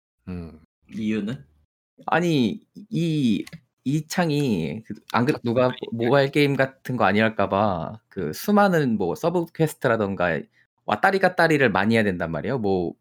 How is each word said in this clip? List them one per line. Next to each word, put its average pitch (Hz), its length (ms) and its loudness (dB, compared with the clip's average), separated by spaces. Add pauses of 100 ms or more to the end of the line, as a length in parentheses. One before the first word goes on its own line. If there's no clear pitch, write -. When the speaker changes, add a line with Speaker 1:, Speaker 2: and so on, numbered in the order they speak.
(300)
Speaker 1:
음. 82 300 -12 (340)
Speaker 2:
이유는? 110 520 -6 (640)
Speaker 3:
아니, 156 540 0 (280)
이, 156 560 0 (380)
이 151 240 -2
창이 139 760 -2
그, - 80 -14 (180)
안 117 140 2
그래, 151 80 2
Speaker 1:
같은 - 140 -10
Speaker 3:
누가 123 220 2
Speaker 1:
거에 123 60 -4 (160)
Speaker 3:
모바일 131 400 2
게임 143 240 2
같은 131 420 -4
거 117 80 2
아니랄까 101 440 2
봐 98 500 -2 (100)
그 78 240 -6
수많은 175 640 2
뭐 85 180 -2
서브 175 380 -2
퀘스트라던가 98 840 0 (460)
왔다리 190 340 0
갔다리를 165 520 4
많이 98 240 2
해야 113 80 4
된단 87 280 -2
말이에요. 90 280 -4
뭐 95 420 -2